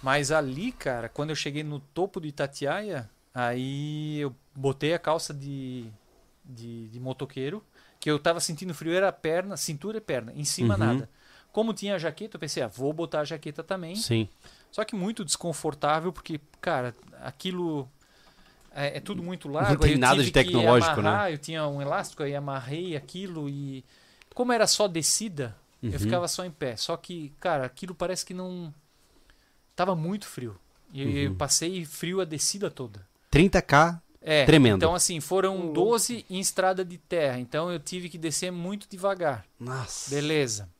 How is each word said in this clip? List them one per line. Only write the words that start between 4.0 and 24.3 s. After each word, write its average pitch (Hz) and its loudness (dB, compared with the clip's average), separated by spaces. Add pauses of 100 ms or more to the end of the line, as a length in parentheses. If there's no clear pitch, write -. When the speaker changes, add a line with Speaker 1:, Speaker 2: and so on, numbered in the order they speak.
Speaker 1:
eu 139 -4 (200)
botei 139 0
a 170 0
calça 160 -2
de, 135 -10 (580)
de, 117 -14
de 117 -14
motoqueiro, 131 -8 (340)
que - -2
eu 147 2
tava 165 2
sentindo 170 -4
frio, 160 -4
era 190 4
a 175 0
perna, 180 -2
cintura 180 -6
e 214 -6
perna, 120 -4
em 147 -8
cima 120 2
Speaker 2:
Uhum. 101 0
Speaker 1:
nada. 117 2 (420)
Como 220 2
tinha 202 -2
a 185 0
jaqueta, 165 -6
eu 156 -10
pensei, 151 -4
"Ah, 123 0
vou 135 -2
botar 156 -2
a 151 0
jaqueta 151 -10
também." 175 -6
Speaker 2:
Sim. 117 0 (420)
Speaker 1:
Só 214 -4
que - -10
muito 208 -4
desconfortável, 156 -2
porque, - -10 (220)
cara, 127 -2 (280)
aquilo 156 -4 (840)
é, 143 -4
é - -8
tudo 190 -8
muito 180 -8
Speaker 2:
Não 139 -6
Speaker 1:
largo, 147 4
Speaker 2:
tem 147 8
Speaker 1:
aí 143 4
eu 131 4
Speaker 2:
nada 127 8
Speaker 1:
tive 143 6
Speaker 2:
de - 0
tecnológico, 123 6
Speaker 1:
que - 0
amarrar, 190 4
Speaker 2:
né? 170 -2
Speaker 1:
eu 147 -8
tinha 156 -4
um 143 -4
elástico, 156 -4
aí 143 -4
amarrei 143 -6
aquilo 160 -8
e 139 -8 (520)